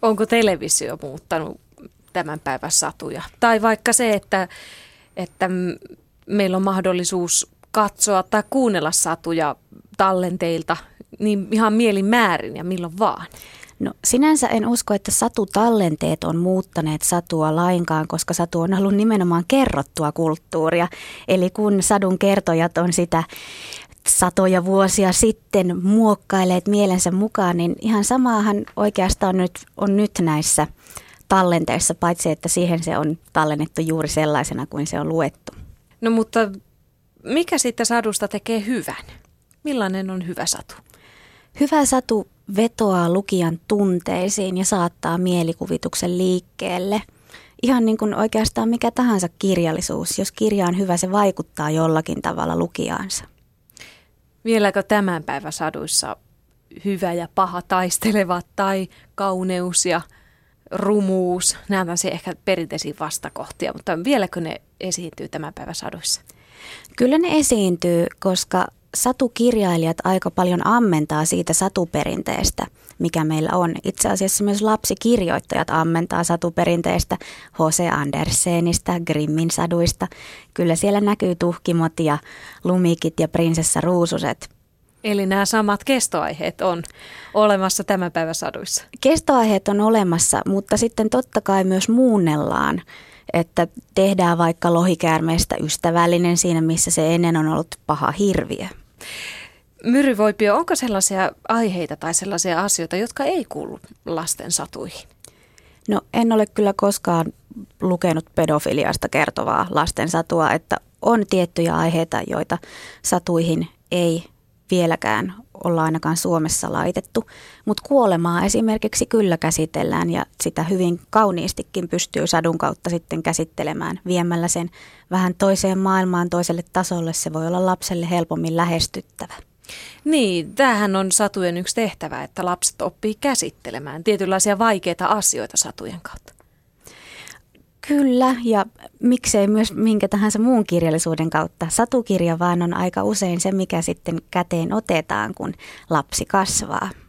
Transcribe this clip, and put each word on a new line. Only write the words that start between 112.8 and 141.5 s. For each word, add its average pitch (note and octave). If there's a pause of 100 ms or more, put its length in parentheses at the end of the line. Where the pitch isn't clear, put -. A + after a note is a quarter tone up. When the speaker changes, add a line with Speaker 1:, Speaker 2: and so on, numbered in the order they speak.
Speaker 2:
satuihin E3 (240)
ei E3+ (480)
vieläkään E3 (300)
olla E3
ainakaan D#3+
Suomessa E3
laitettu, - (400)
mut G#3+
kuolemaa F3
esimerkiksi G#3+
kyllä G3
käsitellään D#3+
ja F3 (160)
sitä E3
hyvin F3 (100)
kauniistikin F#3+
pystyy E3+
sadun E3
kautta -
sitten E3
käsittelemään, E3
viemällä F3
sen E3+ (400)
vähän F3+
toiseen F#3+
maailmaan, F#3
toiselle E3+
tasolle. E3+
Se -
voi D#3+
olla F3+
lapselle F3+
helpommin E3
lähestyttävä. - (720)
Speaker 1:
Niin, G#3+
tämähän G#3
on F#3+
satujen F#3
yksi F3+
tehtävä, D#3
että -
lapset -
oppii -
käsittelemään D#3
tietynlaisia F#3+
vaikeita F#3
asioita F3+
satujen -
kautta. - (1600)
Speaker 2:
Kyllä, C4
ja G#3+ (340)
miksei A#3
myös G#3+
minkä G#3+
tahansa G#3
muun A#3
kirjallisuuden E3
kautta. D#3+